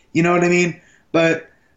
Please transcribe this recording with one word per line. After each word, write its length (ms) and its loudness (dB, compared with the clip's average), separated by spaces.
you 100 0
know 100 0
what 100 0
I 60 0
mean? 300 -2
But 380 -2